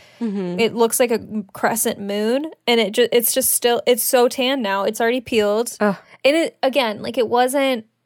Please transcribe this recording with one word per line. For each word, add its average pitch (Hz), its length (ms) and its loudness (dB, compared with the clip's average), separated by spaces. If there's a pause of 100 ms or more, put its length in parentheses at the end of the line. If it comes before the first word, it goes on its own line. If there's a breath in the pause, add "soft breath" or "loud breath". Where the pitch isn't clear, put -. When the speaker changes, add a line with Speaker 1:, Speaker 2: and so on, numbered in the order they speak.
(220 loud breath)
Speaker 1:
Mm-hmm. 190 360 -4
Speaker 2:
It 220 160 0
looks 226 240 2
like 240 120 2
a 226 100 0 (320)
crescent 226 480 -2
moon, 220 500 -2 (160)
and 233 140 2
it 202 140 0
ju-, 240 180 2
it's 233 220 2
just 262 160 0
still, 240 360 0
it's 240 160 2
so 247 240 4
tan 262 360 -2
now. 196 220 -2
It's 220 180 -2
already 240 180 0
peeled. 220 600 0
Speaker 1:
Ugh. 208 160 2 (280 loud breath)
Speaker 2:
And 285 120 4
it, 320 260 0
again, 247 400 -2
like, 240 160 -6
it 220 100 0
wasn't 254 560 0 (220)